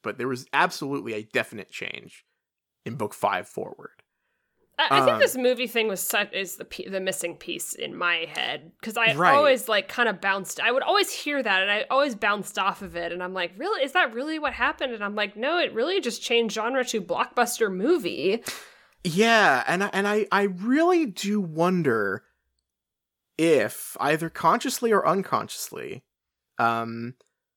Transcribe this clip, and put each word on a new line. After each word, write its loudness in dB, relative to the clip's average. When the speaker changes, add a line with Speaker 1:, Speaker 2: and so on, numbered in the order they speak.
Speaker 1:
but -6
there -4
was -6
absolutely -2
a -6
definite -4
change -12
in -8
book -4
five -2
forward. -14
Speaker 2:
I, 2
I 4
think 6
Speaker 1:
Um, 0
Speaker 2:
this 2
movie 0
thing 0
was -4
such, -2
is -6
the -14
p-, -14
the -6
missing -6
piece -10
in -8
my 0
head, -6
'cause -8
I 4
Speaker 1:
Right. 6
Speaker 2:
always, 4
like, 0
kinda 0
bounced, -4
I 2
would 0
always 2
hear 0
that, 4
and 2
I 0
always 2
bounced 0
off 0
of -12
it, -4
and -6
I'm -6
like, -2
"Really? -2
Is -2
that 2
really -6
what -2
happened?" -2
And -6
I'm -4
like, -2
"No, -2
it 0
really 0
just -6
changed 2
genre 0
to -2
blockbuster 0
movie." 0
Speaker 1:
Yeah, 4
and 0
I, -2
and 0
I, 0
I 4
really 2
do -2
wonder 2
if, 2
either 0
consciously 0
or 4
unconsciously, -4
um, -2